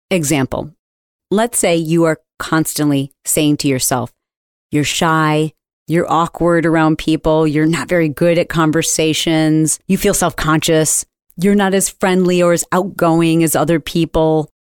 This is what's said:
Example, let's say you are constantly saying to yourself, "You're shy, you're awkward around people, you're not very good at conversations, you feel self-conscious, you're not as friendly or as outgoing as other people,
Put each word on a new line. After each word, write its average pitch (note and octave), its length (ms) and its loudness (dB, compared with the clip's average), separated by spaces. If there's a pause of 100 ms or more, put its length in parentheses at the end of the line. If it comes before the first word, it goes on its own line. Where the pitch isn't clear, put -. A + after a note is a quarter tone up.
Example, D3 640 -2 (580)
let's A3 280 0
say F3 180 2
you E3 280 0
are D#3+ 160 0 (180)
constantly D3 720 -2 (120)
saying D3+ 340 0
to D3 100 -2
yourself, B2+ 440 -2 (580)
"You're D3 140 0
shy, D#3 680 0 (340)
you're E3+ 240 -2
awkward E3 560 0
around D#3+ 320 2
people, D#3+ 480 0
you're D#3 200 0
not D#3 220 -2
very E3+ 200 0
good E3+ 300 0
at F3 100 -2
conversations, D#3 1400 0
you F#3+ 100 0
feel G3 180 0
self-conscious, D#3 920 0 (320)
you're G3 180 2
not F#3+ 200 2
as F#3+ 140 0
friendly F3+ 540 0
or F3 100 4
as E3+ 200 0
outgoing E3+ 680 2
as D#3 140 0
other D3+ 240 0
people, D#3+ 680 -2 (200)